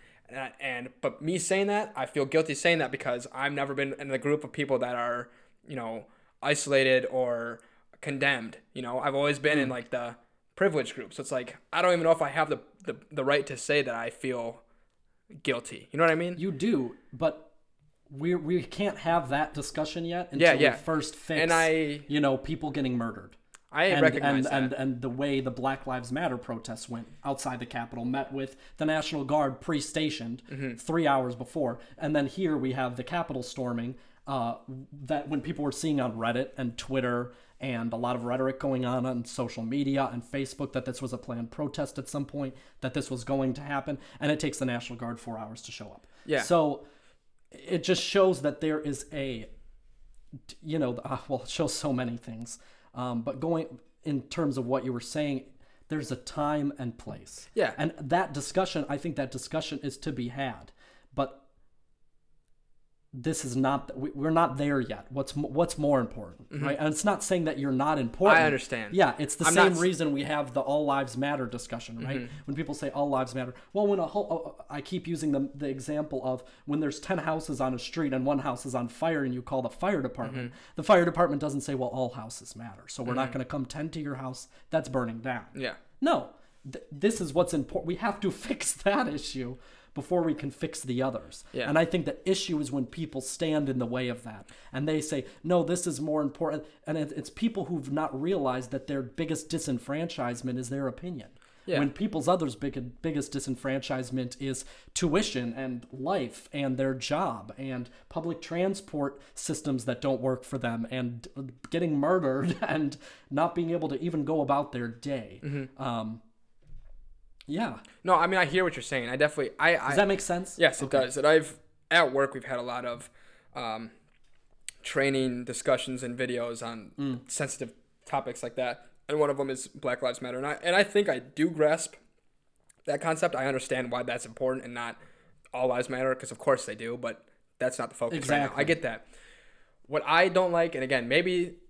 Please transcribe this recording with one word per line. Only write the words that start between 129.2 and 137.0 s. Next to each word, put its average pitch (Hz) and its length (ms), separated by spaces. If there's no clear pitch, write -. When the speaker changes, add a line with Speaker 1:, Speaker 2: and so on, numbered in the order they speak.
Speaker 1:
one 143 80
of 139 80
them 135 120
is 131 200
Black - 320
Lives 123 200
Matter. 123 160
And 135 80
I, 147 160
and 175 140
I 202 80
think 202 240
I 127 120
do 156 300
grasp 151 460
that 143 160
concept. 165 360
I 131 120
understand 127 460
why 123 100
that's 120 220
important 131 400
and 120 80
not 120 240
all 127 160
lives 123 200
matter, 131 240
'cause - 180
of 110 80
course 131 260
they 107 100
do, 113 220
but 117 280